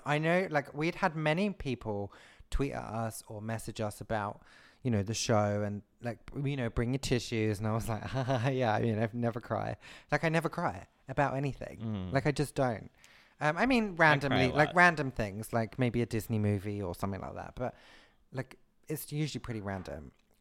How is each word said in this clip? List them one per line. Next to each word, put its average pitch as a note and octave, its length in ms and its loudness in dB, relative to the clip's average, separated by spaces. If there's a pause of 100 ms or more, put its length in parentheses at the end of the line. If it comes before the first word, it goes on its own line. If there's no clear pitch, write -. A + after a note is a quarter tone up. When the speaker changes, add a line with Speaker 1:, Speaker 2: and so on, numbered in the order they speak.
Speaker 1:
I D3 120 2
know, F3 320 2
like, D3 240 -2
we'd D#3 220 -2
had F3 200 0
many D#3+ 360 2
people G#2+ 600 -4 (380)
tweet C#3 220 0
at - 120 -6
us A2+ 440 -6
or G#2+ 140 -12
message A2+ 400 -6
us G#2 180 -4
about, G#2 420 -4 (400)
you B2+ 80 -2
know, G#2 140 2
the G#2+ 100 -4
show G#2 520 2
and, G#2 160 -6 (200)
like, A#2 160 -6 (280)
you C#3+ 100 -2
know, A#2+ 140 -2
bring A#2+ 240 0
your C3+ 60 -2
tissues. A2 600 0
And A2 80 -2
I G#2+ 60 2
was A2+ 160 -2
like, G#2 140 -4
<laughs> G#2 120 -6 (380)
"Yeah, B2 200 2
I A2 80 2
mean, A2+ 220 2
I've A2+ 100 -2
never A#2 280 -2
cry." G#2+ 340 -4 (380)
Like, D3+ 100 0
I E3 60 2
never D#3+ 180 2
cry D#3+ 400 -4 (220)
about C3 260 0
anything. C3+ 480 -4
Speaker 2:
Mm. G2+ 300 -4
Speaker 1:
Like, C3+ 120 2
I D3 60 4
just C#3 240 -2
don't. A#2+ 340 0 (520)
Um, D3+ 160 0
I G#3 80 2
mean, B3 180 4
Speaker 2:
I G#3 40 -2
cry E3 200 6
a - 40 12
Speaker 1:
randomly, C#3 420 4
like, D3 160 6
Speaker 2:
lot. E3 60 -4
Speaker 1:
random D#3+ 360 6
things, G#2+ 400 -6
like A2+ 260 -2
maybe A#2+ 240 2
a A#2 40 2
Disney A2 340 -2
movie G#2 420 0
or F2 140 -6
something G2 240 -4
like - 160 -8
that. - 200 -12
But, B2 200 -6 (560)
like, C3 240 -8 (320)
it's - 240 -8
usually D3 300 -2
pretty A2 200 -6
random. E2 500 -6 (300)